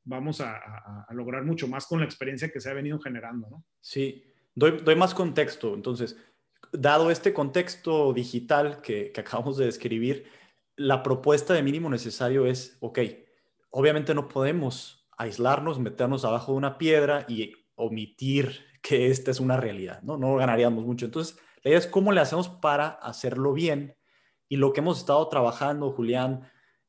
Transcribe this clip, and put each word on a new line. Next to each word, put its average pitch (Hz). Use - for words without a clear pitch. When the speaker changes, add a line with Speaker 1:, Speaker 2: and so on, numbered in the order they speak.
Speaker 1:
vamos 135
a, 117
a, 104
a 117
lograr 123
mucho 160
más 131
con 170
la 156
experiencia 135
que 139
se 135
ha 135
venido 147
generando, 117
¿no? 156
Speaker 2:
Sí, -
doy, 156
doy 156
más 185
contexto. 143
Entonces, 117
dado 151
este 170
contexto 156
digital 127
que, 104
que 110
acabamos 120
de 135
describir, 127
la 135
propuesta 143
de 165
mínimo 151
necesario 123
es, 127
ok, -
obviamente 151
no 139
podemos 139
aislarnos, 131
meternos 127
abajo 117
de 135
una 135
piedra 147
y 110
omitir 131
que 123
esta 131
es 127
una 127
realidad, 98
¿no? 143
No 135
ganaríamos 120
mucho. 123
Entonces, 160
la 135
idea 156
es 175
cómo 196
le 185
hacemos 175
para 147
hacerlo 131
bien. 143
Y 139
lo 139
que 143
hemos 160
estado 147
trabajando, 139
Julián, 127